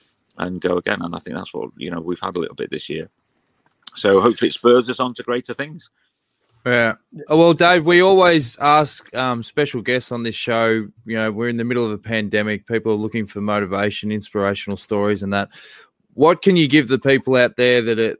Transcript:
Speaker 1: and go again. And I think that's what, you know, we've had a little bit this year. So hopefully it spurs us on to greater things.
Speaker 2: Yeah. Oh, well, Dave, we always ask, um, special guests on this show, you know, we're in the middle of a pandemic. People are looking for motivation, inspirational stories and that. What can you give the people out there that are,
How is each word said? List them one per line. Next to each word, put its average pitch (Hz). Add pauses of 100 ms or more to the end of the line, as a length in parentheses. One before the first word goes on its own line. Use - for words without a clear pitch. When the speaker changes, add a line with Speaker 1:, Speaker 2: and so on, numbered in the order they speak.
(380)
Speaker 1:
and 90
go 90
again. 95
And 87
I 87
think -
that's 90
what, -
you 82
know, 85
we've 85
had 92
a 87
little -
bit -
this -
year. 80 (880)
So 98
hopefully 110
it -
spurs 120
us 120
on 127
to 123
greater 123
things. 151 (760)
Speaker 2:
Yeah. 117 (340)
Oh, 156
well, 170
Dave, 170
we 175
always 175
ask, 147
um, 123
special 143
guests 123
on 117
this 113
show, 113 (180)
you 113
know, 110
we're 113
in 117
the 117
middle 120
of 107
a 104
pandemic. 107
People 113
are -
looking 107
for 101
motivation, 104
inspirational 101
stories 101
and 98
that. 98 (640)
What 165
can 190
you 160
give 135
the 127
people 131
out 123
there 123
that 113
are, 110